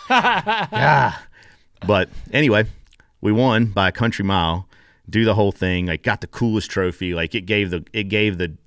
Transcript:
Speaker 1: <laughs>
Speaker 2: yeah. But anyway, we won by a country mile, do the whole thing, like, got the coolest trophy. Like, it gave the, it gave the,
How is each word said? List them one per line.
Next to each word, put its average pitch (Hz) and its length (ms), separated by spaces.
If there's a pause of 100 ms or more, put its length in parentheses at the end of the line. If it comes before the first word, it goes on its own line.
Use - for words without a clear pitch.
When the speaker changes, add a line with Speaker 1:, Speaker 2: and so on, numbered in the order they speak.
Speaker 1:
<laughs> - 80
Speaker 2:
yeah. 208 1040 (680)
But 98 220 (240)
anyway, 113 320 (560)
we 104 120
won 117 340
by 98 220
a 90 40
country 113 320
mile, 90 440 (400)
do 113 160
the 107 100
whole 101 160
thing, 90 360
like, 82 180
got 101 160
the - 80
coolest 110 420
trophy. 90 440
Like, 82 200
it 95 120
gave 101 240
the, 87 220
it 107 120
gave 104 340
the, 85 160 (120)